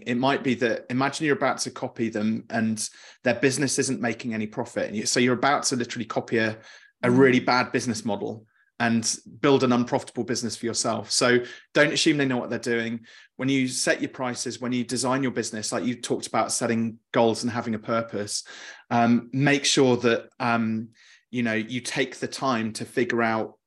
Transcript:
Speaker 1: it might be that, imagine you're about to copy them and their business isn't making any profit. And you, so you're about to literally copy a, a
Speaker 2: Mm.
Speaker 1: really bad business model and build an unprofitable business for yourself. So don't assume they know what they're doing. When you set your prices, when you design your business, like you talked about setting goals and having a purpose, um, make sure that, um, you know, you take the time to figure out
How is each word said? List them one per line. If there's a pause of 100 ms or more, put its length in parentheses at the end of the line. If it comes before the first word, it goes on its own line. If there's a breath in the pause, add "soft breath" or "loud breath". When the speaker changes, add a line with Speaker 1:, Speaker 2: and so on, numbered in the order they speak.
Speaker 1:
it
might
be
that,
imagine
you're
about
to
copy
them
and (360 loud breath)
their
business
isn't
making
any
profit.
And
you,
so
you're
about
to
literally
copy
a, (460 loud breath)
a
Speaker 2:
Mm.
Speaker 1:
really
bad
business
model (360)
and (240)
build
an
unprofitable
business
for
yourself.
So (340 loud breath)
don't
assume
they
know
what
they're
doing. (360 loud breath)
When
you
set
your
prices,
when
you
design
your
business,
like
you
talked
about
setting (120)
goals
and
having
a
purpose, (480 loud breath)
um,
make
sure
that, (100)
um, (420 soft breath)
you
know,
you
take
the
time
to
figure
out (120)